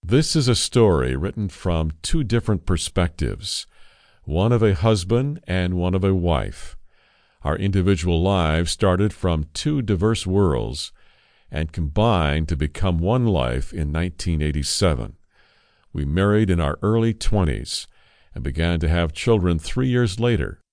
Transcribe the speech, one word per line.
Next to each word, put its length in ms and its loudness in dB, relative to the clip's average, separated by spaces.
This 260 2
is 120 2
a 80 4
story 600 2
written 340 -4
from 420 -2
two 220 0
different 420 0
perspectives, 1000 -2
one 280 0
of 120 4
a 100 4
husband 720 0
and 300 -2
one 180 0
of 100 0
a 120 2
wife. 600 -2
Our 120 -2
individual 640 0
lives 520 2
started 420 2
from 400 -2
two 300 -2
diverse 420 0
worlds 680 0
and 200 -4
combined 760 0
to 60 0
become 420 -2
one 300 0
life 440 0
in 200 -4
nineteen 500 -2
eighty-seven. 760 -2
We 120 -4
married 440 2
in 100 2
our 220 -2
early 320 2
twenties 720 0
and 100 -10
began 360 0
to 100 0
have 240 0
children 460 2
three 300 -2
years 300 0
later. 400 0